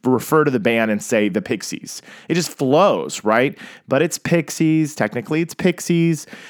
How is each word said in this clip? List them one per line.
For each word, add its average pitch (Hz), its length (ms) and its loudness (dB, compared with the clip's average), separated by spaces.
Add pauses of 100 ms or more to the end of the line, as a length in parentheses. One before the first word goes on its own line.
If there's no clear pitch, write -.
refer 131 400 2
to 147 60 2
the 123 100 0
band 113 300 2
and 104 120 -2
say 107 280 2
the 101 100 -2
Pixies. - 640 -8 (260)
It 165 60 0
just 170 160 -2
flows, 135 720 2
right? 113 320 2 (320)
But 139 140 2
it's 170 160 -2
Pixies. 160 760 0
Technically, 123 460 -4
it's 170 140 -6
Pixies. 170 720 0 (240)